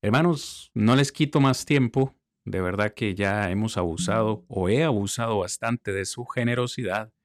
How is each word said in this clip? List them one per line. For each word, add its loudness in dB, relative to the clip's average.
Hermanos, 0
no 4
les 4
quito 0
más 4
tiempo. 2
De -4
verdad -2
que -2
ya 0
hemos -2
abusado -2
o -2
he 2
abusado -2
bastante -4
de -4
su -10
generosidad -4